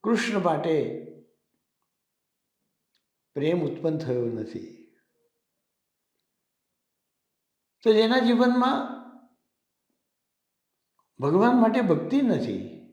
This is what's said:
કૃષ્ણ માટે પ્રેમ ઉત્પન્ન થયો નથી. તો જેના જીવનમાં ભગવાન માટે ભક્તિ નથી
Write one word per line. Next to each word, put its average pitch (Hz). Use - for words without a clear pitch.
કૃષ્ણ 208
માટે 156
પ્રેમ 156
ઉત્પન્ન 156
થયો 123
નથી. -
તો 226
જેના 220
જીવનમાં 247
ભગવાન 196
માટે 226
ભક્તિ 196
નથી 139